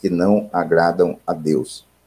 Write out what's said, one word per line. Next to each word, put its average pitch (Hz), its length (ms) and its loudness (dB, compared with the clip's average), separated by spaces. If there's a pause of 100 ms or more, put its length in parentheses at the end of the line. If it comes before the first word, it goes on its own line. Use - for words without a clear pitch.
que 95 100 -2
não 98 420 2
agradam 85 760 0
a 90 60 -2
Deus. 78 540 -4 (200)